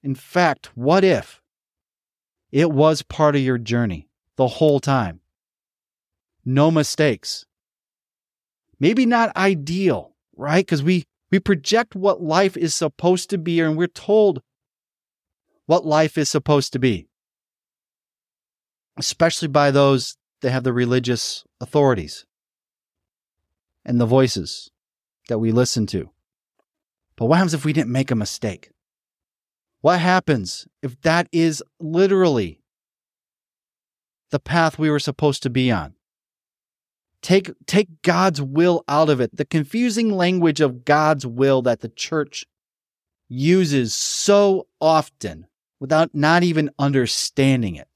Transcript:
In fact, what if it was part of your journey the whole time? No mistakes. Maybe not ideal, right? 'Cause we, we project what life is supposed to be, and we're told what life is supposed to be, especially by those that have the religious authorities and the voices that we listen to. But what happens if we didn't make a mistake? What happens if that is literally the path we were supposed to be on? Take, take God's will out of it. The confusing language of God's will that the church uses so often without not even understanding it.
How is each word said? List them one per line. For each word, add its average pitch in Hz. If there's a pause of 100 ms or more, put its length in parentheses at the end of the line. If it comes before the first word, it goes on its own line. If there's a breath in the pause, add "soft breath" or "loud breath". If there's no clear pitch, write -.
In 139
fact, 165
what 156
if 170 (1080)
it 160
was 151
part 151
of 139
your 127
journey 110 (280)
the 131
whole 143
time? 120 (1200)
No 139
mistakes. 151 (1300)
Maybe 220
not 233
ideal, 175 (220)
right? 156
'Cause 147
we, 175 (260)
we 190
project 202
what 190
life 175
is 160
supposed 175
to 196
be, 165
and 156
we're 170
told 202 (1200)
what 165
life 156
is 151
supposed 147
to -
be, 123 (1900)
especially 165
by 143
those 139 (240)
that 127
have 127
the 127
religious 123 (160)
authorities 123 (1600)
and 120
the 120
voices 120 (600)
that 113
we 113
listen 117
to. - (1040)
But 113
what 156
happens 175
if 139
we 151
didn't 127
make 135
a 123
mistake? - (1080)
What 170
happens 160 (140)
if 127
that 165
is 165 (160)
literally 165 (1700)
the 196
path 165
we 151
were 147
supposed 143
to 135
be 127
on? 78 (1300)
Take, 185 (160)
take 180
God's 175
will 165
out 151
of 131
it. 117
The 143
confusing 220
language 175
of 123
God's 151
will 131
that 120
the -
church - (840)
uses 143
so 202 (140)
often 127 (320)
without 156
not 160
even 160 (100)
understanding 131
it. 69